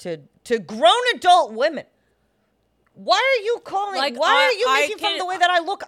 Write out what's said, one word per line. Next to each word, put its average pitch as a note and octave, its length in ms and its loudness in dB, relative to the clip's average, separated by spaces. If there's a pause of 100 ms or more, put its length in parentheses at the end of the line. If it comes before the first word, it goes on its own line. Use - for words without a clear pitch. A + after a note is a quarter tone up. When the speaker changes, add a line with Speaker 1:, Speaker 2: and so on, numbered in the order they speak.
Speaker 1:
to, E3+ 160 -8 (260)
to A#3 160 -2
grown C#4 420 2 (140)
adult D#4+ 380 2
women. C4+ 320 -4 (1080)
Why B3 220 0
are B4 260 0
you A4 220 -2
calling? G4 340 -6
Speaker 2:
Like, C4+ 180 -2
Speaker 1:
Why D#4+ 160 2
Speaker 2:
I, C#5 120 4
Speaker 1:
are C5 80 2
you G#4 160 -2
Speaker 2:
I C#4 140 2
Speaker 1:
making F#4+ 160 -4
fun E4 120 -2
of E4 60 -4
the F4+ 60 -4
Speaker 2:
can F4+ 40 -6
Speaker 1:
way F#4 100 -6
that F4 120 4
I F4+ 100 2
look? E4+ 280 -4